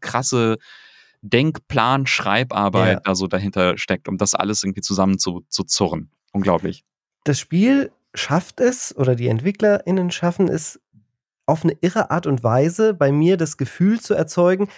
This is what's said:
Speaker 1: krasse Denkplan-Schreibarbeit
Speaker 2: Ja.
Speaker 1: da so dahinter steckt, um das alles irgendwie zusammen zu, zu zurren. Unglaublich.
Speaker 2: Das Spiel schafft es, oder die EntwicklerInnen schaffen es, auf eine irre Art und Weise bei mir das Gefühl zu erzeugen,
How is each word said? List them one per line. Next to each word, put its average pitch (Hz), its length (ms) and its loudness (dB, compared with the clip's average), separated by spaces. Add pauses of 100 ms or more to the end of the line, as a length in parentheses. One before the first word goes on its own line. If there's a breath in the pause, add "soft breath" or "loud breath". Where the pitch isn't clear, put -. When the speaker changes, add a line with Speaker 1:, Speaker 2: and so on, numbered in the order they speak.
Speaker 1:
krasse 120 560 -2 (640 loud breath)
Denkplan-Schreibarbeit 113 1700 0
Speaker 2:
Ja. - 60 -14
Speaker 1:
da 95 120 0
so 92 100 -2
dahinter 92 540 0
steckt, - 280 -4
um 95 120 -4
das 101 160 0
alles 104 280 -2
irgendwie 98 180 -6
zusammen 95 360 0
zu, 87 320 -6
zu - 140 -6
zurren. 85 480 -2 (200)
Unglaublich. 90 520 0 (400)
Speaker 2:
Das 143 160 0
Spiel 254 520 2 (220)
schafft - 460 -4
es, 247 360 -2
oder 127 200 2
die 120 140 -2
EntwicklerInnen 185 800 0
schaffen 175 360 0
es, - 320 -4 (680)
auf 156 160 0
eine 165 180 2
irre 185 300 0
Art 165 160 -2
und 127 160 0
Weise 165 500 2
bei 147 180 2
mir 160 240 4
das 160 220 -2
Gefühl 190 420 0
zu - 140 -4
erzeugen, 180 640 2